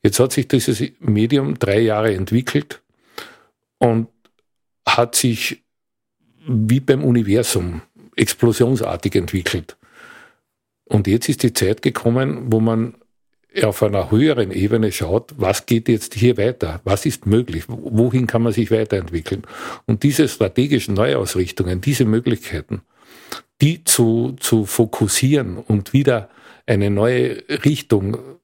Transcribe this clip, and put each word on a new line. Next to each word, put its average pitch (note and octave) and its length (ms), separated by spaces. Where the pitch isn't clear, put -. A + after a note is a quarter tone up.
Jetzt G#2 160
hat B2+ 140
sich A2+ 140
dieses A#2+ 360
Medium B2 600
drei G2+ 200
Jahre A2 340
entwickelt A2+ 680
und A2+ 300
hat - 280
sich - 480
wie A#2 320
beim C3+ 240
Universum G#2 800
explosionsartig A2+ 1000
entwickelt. F2 640
Und G#2 220
jetzt A2+ 220
ist - 140
die A#2+ 100
Zeit G2 280
gekommen, C3 680
wo A2 80
man A2+ 360
auf G#2+ 200
einer G2+ 280
höheren A#2+ 400
Ebene G#2 400
schaut, F#2+ 440
was F#2+ 300
geht A#2 240
jetzt A2 240
hier A#2+ 240
weiter, G2+ 460
was - 220
ist - 200
möglich, G#2 420
wohin A#2 600
kann A#2 160
man A#2 100
sich A2+ 180
weiterentwickeln. E2+ 720
Und G#2+ 160
diese C#3+ 240
strategischen C3+ 680
Neuausrichtungen, F#2 880
diese C3+ 240
Möglichkeiten, G#2+ 760
die D#3+ 220
zu, A#2 560
zu A2 260
fokussieren A2+ 920
und G#2 340
wieder C3 380
eine G2+ 240
neue A#2+ 540
Richtung A2 520